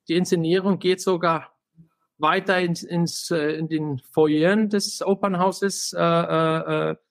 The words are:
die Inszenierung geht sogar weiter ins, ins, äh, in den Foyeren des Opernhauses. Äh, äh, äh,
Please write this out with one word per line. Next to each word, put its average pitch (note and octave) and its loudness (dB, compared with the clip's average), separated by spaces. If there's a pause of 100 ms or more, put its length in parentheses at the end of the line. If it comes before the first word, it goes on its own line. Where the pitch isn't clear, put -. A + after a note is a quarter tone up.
die E3 0
Inszenierung F3+ 0
geht F#3 0
sogar E3+ 0 (640)
weiter F#3 2
ins, F3 -2
ins, E3+ -4
äh, D#3 0
in D#3+ -4
den D3+ -4
Foyeren D#3+ 2
des G3+ -4
Opernhauses. F#3+ -2
Äh, F3 -2
äh, D#3+ 0
äh, D#3 -4 (160)